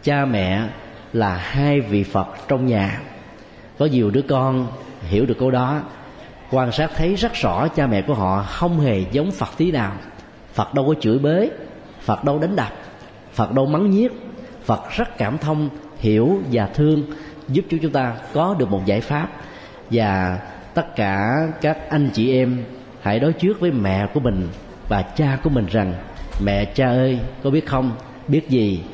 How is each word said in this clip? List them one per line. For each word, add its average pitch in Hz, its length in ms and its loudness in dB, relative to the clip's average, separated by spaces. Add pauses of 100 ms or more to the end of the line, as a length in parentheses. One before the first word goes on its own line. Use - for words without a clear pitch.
cha 143 220 2
mẹ 104 420 2 (460)
là 104 220 2
hai 139 460 2
vị 101 220 2
Phật 95 240 -2 (200)
trong 131 180 2
nhà. 101 360 2 (760)
Có 139 80 2
nhiều 123 260 4
đứa 131 100 4
con 131 460 0 (340)
hiểu 107 240 2
được 120 140 0
câu 131 120 2
đó, 127 300 0 (720)
quan 127 200 2
sát 156 240 0
thấy 180 200 2
rất 196 180 0
rõ 104 340 2
cha 143 200 2
mẹ 104 140 2
của 117 120 0
họ 98 300 2
không 175 360 0
hề 123 200 2 (120)
giống 151 200 0
Phật - 260 -4
tí 170 140 2
nào. 113 200 0 (600)
Phật - 200 -2
đâu 139 140 2
có 156 140 4
chửi 117 180 4
bới, 160 320 2 (500)
Phật - 220 -2
đâu 147 160 2
đánh 175 160 0
đập, 120 180 -2 (600)
Phật 107 200 0
đâu 135 120 4
mắng 165 260 2
nhiếc. 214 200 4 (540)
Phật - 260 -2
rất - 260 -4
cảm 117 200 -2
thông, 151 320 0 (300)
hiểu 117 420 4 (100)
và 110 160 2
thương, 151 360 4 (460)
giúp 143 220 0
cho 170 100 0
chúng 156 100 0
ta 127 240 0 (180)
có 175 260 2
được 117 100 0
một 98 160 0
giải 101 160 2
pháp. 147 260 -2 (640)
Và 95 500 2 (340)
tất - 220 -4
cả 101 400 0 (260)
các 151 280 -2
anh 147 240 2
chị 127 240 2
em 123 260 2 (380)
hãy 104 180 0
đối 151 140 2
trước 196 260 0
với 175 120 2
mẹ 101 420 0
của 147 60 2
mình 98 280 0 (420)
và 101 120 2
cha 135 420 0
của 160 60 2
mình 127 220 2
rằng: 98 220 2 (460)
"Mẹ, 101 260 2
cha 131 220 0
ơi, 127 320 2 (240)
có 139 60 2
biết 156 160 2
không? 131 260 0 (360)
Biết - 220 2
gì? 104 340 2 (100)